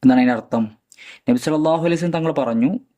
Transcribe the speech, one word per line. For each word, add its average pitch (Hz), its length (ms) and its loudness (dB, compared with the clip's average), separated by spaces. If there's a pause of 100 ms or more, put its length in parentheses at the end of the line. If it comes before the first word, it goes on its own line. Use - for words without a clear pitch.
എന്താണ് 127 160 6
അതിൻ്റെ 127 140 2
അർത്ഥം? 113 300 -4 (640)
നബി 123 80 2
സല്ലല്ലാഹു 156 420 0
അലൈഹി 170 140 0
വസല്ലം 170 200 -4
തങ്ങൾ 160 180 -2
പറഞ്ഞു 135 480 0 (180)